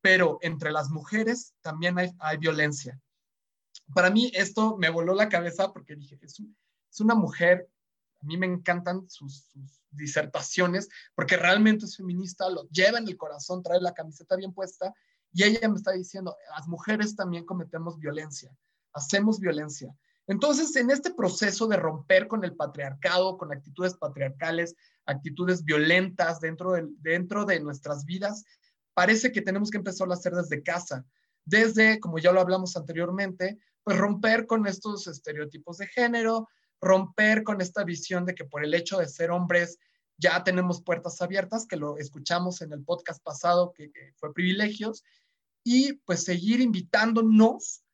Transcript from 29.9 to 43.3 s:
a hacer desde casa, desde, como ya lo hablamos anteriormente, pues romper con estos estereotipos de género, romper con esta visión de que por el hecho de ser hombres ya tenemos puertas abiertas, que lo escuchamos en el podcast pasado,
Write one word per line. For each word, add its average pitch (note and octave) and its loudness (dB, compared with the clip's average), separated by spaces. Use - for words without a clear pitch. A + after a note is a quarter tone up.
a F3+ 0
hacer F3 -4
desde D3+ -4
casa, E3 -6
desde, A3 6
como F3 -4
ya E3 6
lo F#3 6
hablamos F#3 0
anteriormente, F3+ -4
pues G3+ 0
romper G#3 2
con A3+ 2
estos G3 -6
estereotipos D3+ -12
de G3 -10
género, A3+ 0
romper G3+ 4
con G#3+ -2
esta F3+ -4
visión F3+ -4
de F3+ -4
que D#3 -14
por C#3+ -8
el D3+ 0
hecho F3 0
de E3 0
ser E3 -4
hombres F3 0
ya E3+ 2
tenemos F3+ 0
puertas E3+ -4
abiertas, F#3+ -4
que F3 -6
lo D3 -6
escuchamos E3+ -4
en D#3+ -12
el C#3+ -12
podcast E3+ -6
pasado, F3 0